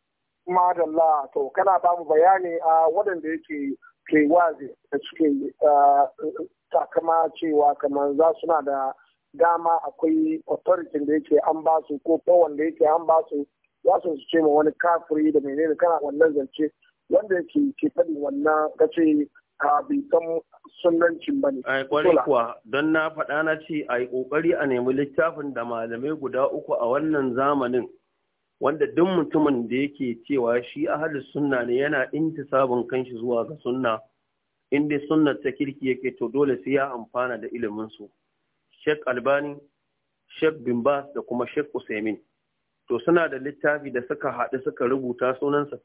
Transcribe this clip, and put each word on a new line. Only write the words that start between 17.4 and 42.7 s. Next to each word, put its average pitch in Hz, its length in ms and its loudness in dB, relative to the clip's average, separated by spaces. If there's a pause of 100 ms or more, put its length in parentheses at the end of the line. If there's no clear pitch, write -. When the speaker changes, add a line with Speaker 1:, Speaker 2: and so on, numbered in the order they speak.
Speaker 1:
ke 311 80 0
faɗi 175 240 0
wannan 151 640 0
ka 160 160 4
ce, 151 340 2 (320)
ah, 147 220 2
bai 143 160 -4 (140)
san 165 280 2 (440)
sunnancin 165 580 0
ba 139 100 0
ne. 131 140 -6
Speaker 2:
Ai, 135 200 -2
kwarai 151 260 4
Speaker 1:
Sola. 156 120 4
Speaker 2:
kuwa, 120 320 0 (100)
don 139 260 0
na 160 180 0
faɗa 156 360 -4
na 156 100 0 (100)
ce 151 240 -6
a 123 100 0
yi 127 80 -4
ƙoƙari 139 540 -2
a 147 60 -2
nemi 127 260 0
littafin 143 600 -2
da 120 120 -6
malamai 117 540 -6
guda 131 340 -2
uku 147 200 -6
a 120 120 -2
wannan 139 480 0
zamanin, 127 560 0 (720)
wanda 147 280 0
duk 165 200 0
mutumin 147 600 0
da 117 80 -4
yake 135 420 -4 (100)
cewa 120 360 0
shi 143 240 -8
ahlus 151 460 -6
sunna 135 320 -2
ne 120 100 -2
yana 139 380 0
intisabin 135 760 -2
kanshi 127 320 -6
zuwa 117 280 -2
ga 156 160 -14
sunna, 123 360 -2 (720)
in 147 160 0
dai 147 200 -2
sunnar 156 360 2
ta 135 80 -4
kirki 135 400 -4
yake 123 260 -6
to 117 120 -6
dole 139 340 0
sai 135 80 -6
ya 139 200 0
amfana 123 480 -6
da 113 80 -12
ilimin 110 440 -8
su. 104 180 -20 (760)
Sheikh 151 240 -2
Albani, 139 480 -2 (840)
Sheikh 156 240 -2
Bin 120 200 -2
Baz 139 300 0
da 113 80 -6
kuma 123 260 -6
Sheikh 147 260 -6
Usaimin. 107 440 -6 (720)